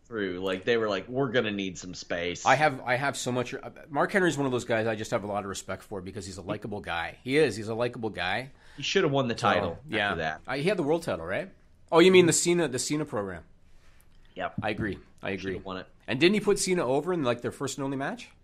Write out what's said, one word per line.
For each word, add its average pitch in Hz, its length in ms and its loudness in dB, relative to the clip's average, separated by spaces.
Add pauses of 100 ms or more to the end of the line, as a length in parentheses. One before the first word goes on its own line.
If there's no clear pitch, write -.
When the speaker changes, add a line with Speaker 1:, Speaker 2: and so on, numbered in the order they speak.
Speaker 1:
through. 98 340 -4
Like, 95 240 -2
they 120 120 2
were 110 120 0
like, 98 200 -2
"We're 127 240 -2
gonna 113 180 2
need 95 280 -4
some 90 160 -12
space." 87 520 -6
Speaker 2:
I 131 100 8
have, 151 280 0
I 123 120 0
have 135 200 -2
so 127 160 -4
much. 123 220 -4 (340)
Mark 160 240 -2
Henry's 180 240 2
one 139 100 0
of 127 60 0
those 120 120 -2
guys 113 220 0
I 113 80 0
just 107 160 -6
have 107 140 -2
a - 20 -6
lot 101 180 -2
of - 40 -6
respect 95 340 -8
for 101 180 -10
because 95 260 -10
he's 92 120 -12
a 92 40 -14
likable 101 380 -6
guy. 82 440 -6
He 135 140 2
is. 131 180 4
He's 107 120 -8
a 117 60 -4
likable 120 360 -2
guy. 95 400 -2 (260)
Speaker 1:
He 143 60 -12
should 190 220 2
have 147 80 2
won 135 160 2
the 113 80 -2
Speaker 2:
So, 113 120 2
Speaker 1:
title 87 300 2 (100)
Speaker 2:
yeah. 104 220 0
Speaker 1:
after 90 100 -2
that. 78 260 -4
Speaker 2:
I, 131 120 -4
he 147 100 0
had 208 80 2
the 175 80 -2
world 165 180 0
title, 82 240 -4
right? 131 220 -4 (420)
Oh, 160 100 10
you 185 120 10
mean 180 140 10
the 156 60 6
Cena, 175 360 4
the 123 100 -4
Cena 151 260 -2
program? 98 380 -6 (920)
Speaker 1:
Yep. 90 280 -6
Speaker 2:
I 104 80 -2
agree. 104 280 -4 (240)
I - 80 -6
agree. 95 220 -4
Speaker 1:
Should've 95 120 -8
won 92 140 -8
it. - 80 -12 (200)
Speaker 2:
And 123 140 -2
didn't 180 140 6
he 202 60 2
put 202 180 2
Cena 180 280 0
over 147 260 0
in, 165 120 -2
like, 120 160 0
their 117 120 -4
first - 260 -6
and 139 60 -4
only 135 120 -4
match? 160 320 -8 (160)